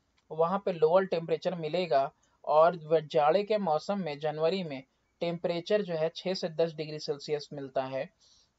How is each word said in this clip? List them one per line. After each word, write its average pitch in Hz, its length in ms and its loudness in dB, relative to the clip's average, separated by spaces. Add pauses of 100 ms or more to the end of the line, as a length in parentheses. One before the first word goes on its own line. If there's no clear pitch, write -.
(320)
वहाँ 165 340 0
पे 196 60 0
लोअर 170 340 4
टेम्परेचर 165 500 -2
मिलेगा, 156 560 0 (340)
और 165 320 6
व-, 156 220 2
जाड़े 156 440 2
के 214 140 0
मौसम 196 420 -2
में 147 200 -6
जनवरी 156 440 0
में 135 200 -8 (360)
टेम्परेचर 170 600 -2
जो 175 120 -6
है 160 220 0
छः 185 180 -4
से 190 160 -6
दस 165 240 0
डिग्री 151 260 -8
सेल्सियस 147 540 -6
मिलता 135 300 -4
है, 131 260 -6 (500)